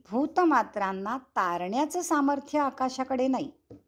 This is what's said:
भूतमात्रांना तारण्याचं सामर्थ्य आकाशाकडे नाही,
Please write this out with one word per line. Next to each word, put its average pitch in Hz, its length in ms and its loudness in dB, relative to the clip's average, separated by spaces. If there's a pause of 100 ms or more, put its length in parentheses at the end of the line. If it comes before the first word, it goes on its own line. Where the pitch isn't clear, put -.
(120)
भूतमात्रांना 233 1040 0
तारण्याचं 220 840 -2
सामर्थ्य 285 580 0
आकाशाकडे 262 680 -2
नाही, 233 240 0 (360)